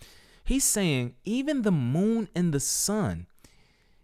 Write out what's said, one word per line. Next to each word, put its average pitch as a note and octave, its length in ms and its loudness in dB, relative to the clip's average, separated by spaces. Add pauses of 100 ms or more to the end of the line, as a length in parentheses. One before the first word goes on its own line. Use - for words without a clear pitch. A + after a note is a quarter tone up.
(440)
He's C4+ 200 0
saying C#3 500 0 (100)
even C4 380 0
the G#3 80 2
moon F3+ 640 2
and E3+ 180 0
the C#3+ 60 0
sun, C3+ 720 -2 (760)